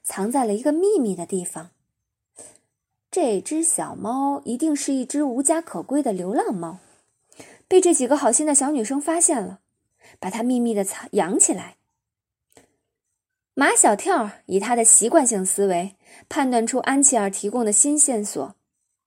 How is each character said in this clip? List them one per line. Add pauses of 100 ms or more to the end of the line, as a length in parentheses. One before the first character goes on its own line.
藏
在
了
一
个
秘
密
的
地
方。 (1400)
这
只
小
猫
一
定
是
一
只
无
家
可
归
的
流
浪
猫， (880)
被
这
几
个
好
心
的
小
女
生
发
现
了， (580)
把
它
秘
密
地
藏-，
养
起
来。” (1800)
马
小
跳 (160)
以
他
的
习
惯
性
思
维 (340)
判
断
出
安
琪
儿
提
供
的
新
线
索 (520)